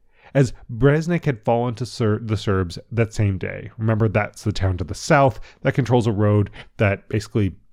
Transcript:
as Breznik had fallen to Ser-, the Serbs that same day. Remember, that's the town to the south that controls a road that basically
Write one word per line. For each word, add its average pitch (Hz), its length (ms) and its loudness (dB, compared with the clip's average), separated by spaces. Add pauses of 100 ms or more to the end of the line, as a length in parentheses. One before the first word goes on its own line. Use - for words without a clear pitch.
(340)
as 127 180 4 (200)
Breznik 156 520 0
had 123 200 -4
fallen 120 320 0
to 120 100 -6
Ser-, 107 360 -2
the 110 140 -2
Serbs 95 420 -2 (140)
that 110 200 -2
same 98 260 0
day. 98 380 -10
Remember, 110 320 2
that's 104 360 -2
the 110 80 0
town 95 260 0
to 95 60 -6
the - 100 -8
south 139 460 4 (220)
that 135 120 0
controls 123 320 2
a 117 60 2
road 104 380 2 (260)
that 101 320 0
basically 101 480 -2 (160)